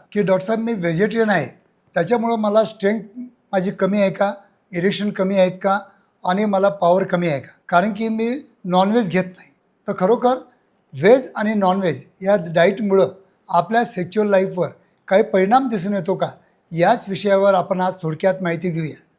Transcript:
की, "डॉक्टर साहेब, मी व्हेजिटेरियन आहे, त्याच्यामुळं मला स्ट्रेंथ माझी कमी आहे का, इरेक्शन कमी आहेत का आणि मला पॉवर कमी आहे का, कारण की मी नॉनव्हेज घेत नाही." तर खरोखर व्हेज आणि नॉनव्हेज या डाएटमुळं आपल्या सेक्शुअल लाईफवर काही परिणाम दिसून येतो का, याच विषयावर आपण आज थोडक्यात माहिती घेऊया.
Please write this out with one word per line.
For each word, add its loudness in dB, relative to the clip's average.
की, -2
"डॉक्टर 0
साहेब, -2
मी -4
व्हेजिटेरियन 0
आहे, 0
त्याच्यामुळं 0
मला 2
स्ट्रेंथ -2
माझी -2
कमी -2
आहे 2
का, -2
इरेक्शन -2
कमी -2
आहेत 4
का -2
आणि 0
मला 2
पॉवर 2
कमी -2
आहे -2
का, -16
कारण 2
की -4
मी -4
नॉनव्हेज 2
घेत 0
नाही." -18
तर -4
खरोखर 2
व्हेज 4
आणि -2
नॉनव्हेज 0
या 2
डाएटमुळं 2
आपल्या 0
सेक्शुअल -4
लाईफवर 0
काही 4
परिणाम 2
दिसून -4
येतो -2
का, -4
याच 2
विषयावर 2
आपण -2
आज -2
थोडक्यात -2
माहिती -4
घेऊया. -6